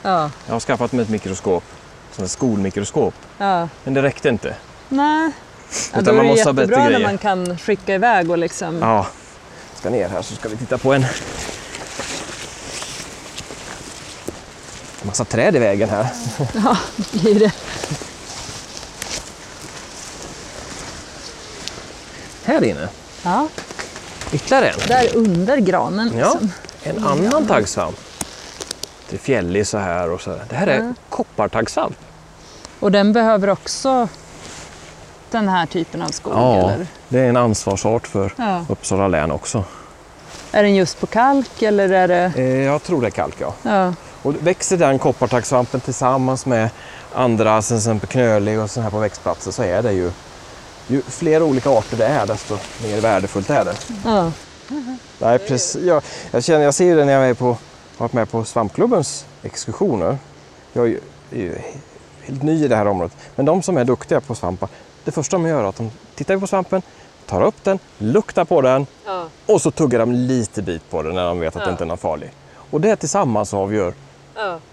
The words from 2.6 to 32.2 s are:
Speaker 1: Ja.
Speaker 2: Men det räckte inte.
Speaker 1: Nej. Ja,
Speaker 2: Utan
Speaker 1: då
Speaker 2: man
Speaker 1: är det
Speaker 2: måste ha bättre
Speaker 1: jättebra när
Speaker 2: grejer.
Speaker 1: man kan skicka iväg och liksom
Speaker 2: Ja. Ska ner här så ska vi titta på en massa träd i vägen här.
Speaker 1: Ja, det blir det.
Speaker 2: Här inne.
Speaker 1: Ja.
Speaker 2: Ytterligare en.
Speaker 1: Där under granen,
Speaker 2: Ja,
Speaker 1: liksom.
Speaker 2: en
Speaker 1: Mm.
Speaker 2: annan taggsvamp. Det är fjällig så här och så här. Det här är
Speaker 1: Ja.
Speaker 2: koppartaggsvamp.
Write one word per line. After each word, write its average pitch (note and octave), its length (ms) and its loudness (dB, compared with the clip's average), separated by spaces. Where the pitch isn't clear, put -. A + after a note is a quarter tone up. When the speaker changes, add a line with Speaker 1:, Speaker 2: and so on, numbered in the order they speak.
Speaker 1:
Ja. F3+ 320 0
Speaker 2:
Men C3+ 100 -4
det C#3 80 2
räckte C#3 280 2
inte. G#2+ 260 -2
Speaker 1:
Nej. D4+ 420 2
Ja, - 60 0
Speaker 2:
Utan A2 40 0
Speaker 1:
då - 100 4
Speaker 2:
man - 60 6
Speaker 1:
är - 40 6
det - 60 6
Speaker 2:
måste - 200 6
ha C3+ 40 2
bättre C3+ 100 4
Speaker 1:
jättebra B3+ 200 4
när C#4+ 80 6
Speaker 2:
grejer. A#3 160 4
Speaker 1:
man G3 100 -2
kan F3+ 400 -2
skicka G3 380 0
iväg F#3+ 360 4
och E3+ 60 2
liksom E3+ 440 -4
Speaker 2:
Ja. A2 260 4
Ska - 140 -6
ner G2+ 200 0
här F#2 120 -4
så G#2+ 140 -10
ska A2 140 -8
vi G#2+ 80 -8
titta B2 200 -4
på C3+ 160 2
en C3+ 120 4
massa G#2+ 220 -4
träd D#3 300 2
i C3+ 40 6
vägen G#2 300 2
här. G#2+ 180 0
Speaker 1:
Ja, A3 240 2
det A3 80 -2
blir G#3 200 4
det. G#3 120 6
Speaker 2:
Här C4+ 180 4
inne. E2 260 -2
Speaker 1:
Ja. G#3 240 0
Speaker 2:
Ytterligare G#3 360 4
en. - 180 -4
Speaker 1:
Där A#3+ 280 4
under G#3+ 420 4
granen, F#3 600 2
Speaker 2:
Ja, D#3 140 4
Speaker 1:
liksom. B3+ 200 0
Speaker 2:
en D#3 140 -6
Speaker 1:
Mm. G#3+ 100 -2
Speaker 2:
annan G#3+ 400 2
taggsvamp. G2+ 500 0
Det G#2 60 -10
är F#2+ 40 -8
fjällig G2+ 480 0
så A2 100 -4
här F2+ 340 -2
och F#2 100 -4
så - 100 -10
här. F2 180 -8
Det A2+ 60 -8
här F3 120 0
är - 160 2
Speaker 1:
Ja. A#3+ 100 -6
Speaker 2:
koppartaggsvamp. - 840 -2